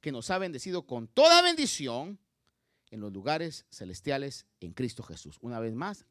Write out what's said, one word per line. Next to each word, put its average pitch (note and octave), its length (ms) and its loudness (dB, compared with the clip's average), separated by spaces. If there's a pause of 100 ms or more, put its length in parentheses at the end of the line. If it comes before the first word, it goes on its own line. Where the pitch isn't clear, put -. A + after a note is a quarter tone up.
que D#3 100 -8
nos B2 200 -8
ha F#3 80 2
bendecido F3+ 480 -6
con A#2 220 -6
toda E4+ 340 10
bendición F#3+ 760 0 (720)
en A2 100 -12
los G#2 120 -8
lugares D3 580 -4
celestiales C3+ 760 -8 (140)
en E2+ 120 -12
Cristo A#2+ 300 -6
Jesús". - 400 -18
Una A#2 180 -8
vez A2+ 140 -4
más, F#3 360 -8